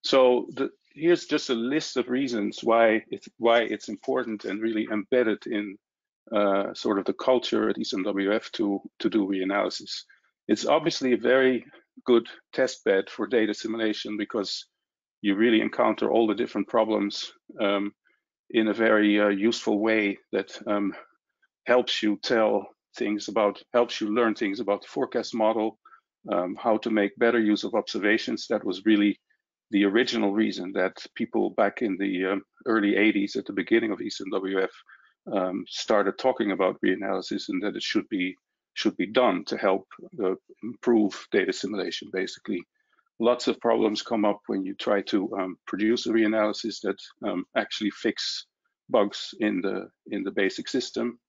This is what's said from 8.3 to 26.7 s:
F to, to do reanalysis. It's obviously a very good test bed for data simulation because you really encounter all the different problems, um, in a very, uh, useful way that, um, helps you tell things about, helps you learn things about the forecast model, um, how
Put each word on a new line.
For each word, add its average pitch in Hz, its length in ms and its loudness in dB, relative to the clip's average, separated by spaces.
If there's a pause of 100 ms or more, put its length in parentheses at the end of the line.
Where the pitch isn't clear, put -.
F 110 220 -2
to, 101 280 -2 (180)
to 110 100 -2
do 101 180 0
reanalysis. 98 760 -4 (440)
It's 110 180 0
obviously 147 460 2
a 117 60 4
very 127 480 4 (400)
good 117 240 4 (240)
test - 320 -2
bed 98 240 2
for 104 180 -6
data 110 260 2
simulation 110 600 -4
because 104 500 -6 (560)
you 101 140 2
really 113 240 4
encounter 110 500 0
all 113 180 4
the 104 60 0
different 107 360 -4
problems, 107 640 0 (260)
um, 101 340 0 (580)
in 110 180 2
a 101 40 0
very, 107 460 4
uh, 104 80 4
useful 107 520 0
way 107 380 0 (140)
that, 98 340 -4
um, 101 300 -2 (720)
helps 123 360 2
you 104 220 0
tell 107 420 2 (300)
things 104 320 -4
about, 104 340 0 (120)
helps 120 260 2
you 107 160 -2
learn 117 180 2
things 98 280 -4
about 101 200 -2
the - 60 -20
forecast 120 480 -4
model, 110 420 0 (540)
um, 90 240 -2
how 110 220 2